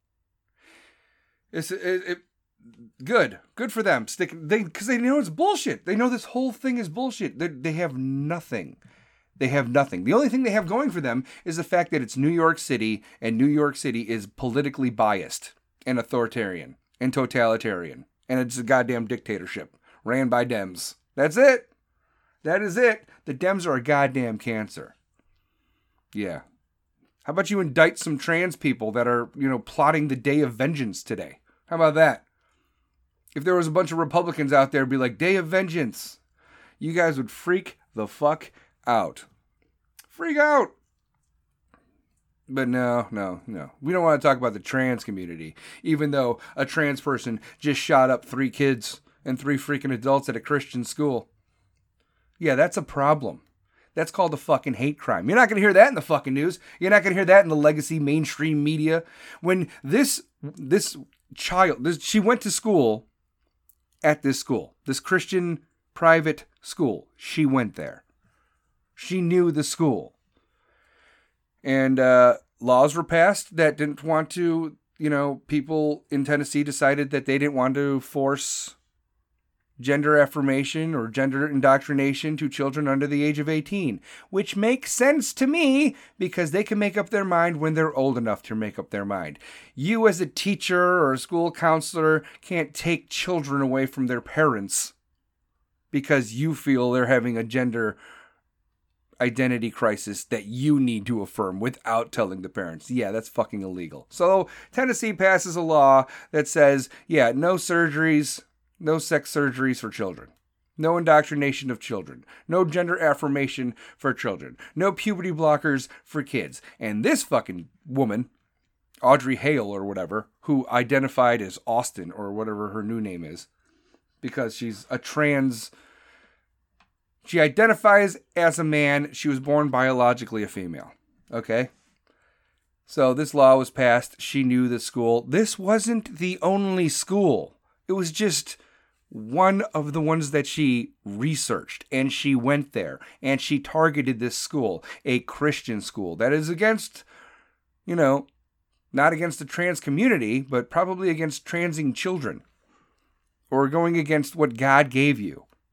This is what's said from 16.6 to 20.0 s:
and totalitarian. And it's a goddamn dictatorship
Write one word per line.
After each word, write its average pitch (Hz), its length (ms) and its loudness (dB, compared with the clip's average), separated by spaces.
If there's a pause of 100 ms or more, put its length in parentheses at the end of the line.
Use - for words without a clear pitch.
and 127 140 -2
totalitarian. 113 920 -2 (240)
And 127 100 0
it's 123 160 -6
a 123 60 -8
goddamn 120 440 0
dictatorship 98 720 -10 (280)